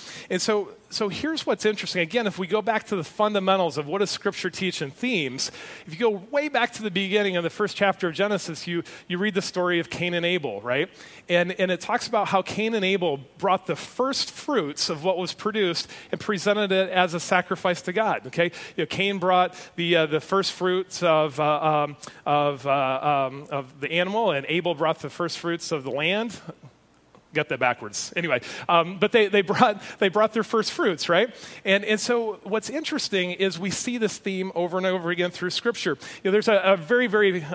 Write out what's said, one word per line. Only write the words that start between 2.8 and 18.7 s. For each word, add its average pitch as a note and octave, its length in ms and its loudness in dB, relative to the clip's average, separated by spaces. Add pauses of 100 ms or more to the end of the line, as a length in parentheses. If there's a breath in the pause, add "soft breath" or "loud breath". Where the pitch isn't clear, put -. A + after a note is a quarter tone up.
to G#3 80 -2
the E3 80 -2
fundamentals F#3+ 760 2
of D3 80 -4
what F3 140 -2
does G3+ 100 0
Scripture - 400 -4
teach F3 320 -4
in C#3 80 -4
themes, D3 640 -2 (340 loud breath)
if D3+ 60 -14
you D#3+ 80 -12
go A#3 100 4 (220)
way D4 160 0
back A#3+ 240 0
to - 100 -2
the G#3+ 80 4
beginning G3 460 2
of F3 80 2
the E3 60 0
first - 260 -2
chapter F#3+ 320 2
of D#3+ 60 -4
Genesis, F#3 520 -2
you, E3+ 160 -4 (240 loud breath)
you F3 100 -4
read G3 180 -2
the F#3+ 80 0
story F3+ 360 0
of E3 120 -4
Cain F3 240 -4
and E3+ 120 0
Abel, C#3+ 360 -2
right? C3 280 0 (380 loud breath)
And, F3 240 2
and F#3 180 0
it F3 100 -2
talks - 280 -2
about G#3 180 2
how F#3 160 2
Cain A3 320 -2
and G#3 100 0
Abel F3 360 2 (180)
brought F#3 280 2
the D#3+ 100 -2
first - 560 -2
fruits E3 560 -2
of D#3 160 -6
what F#3 120 2
was F3 160 -4
produced G3 560 -2 (220 loud breath)
and E3+ 100 -4
presented G3+ 520 0
it F#3+ 180 2
as F3+ 240 4
a E3+ 60 -4
sacrifice F3+ 600 0
to F3+ 100 -6
God, F#3 340 -2
okay? E3+ 240 0 (260 loud breath)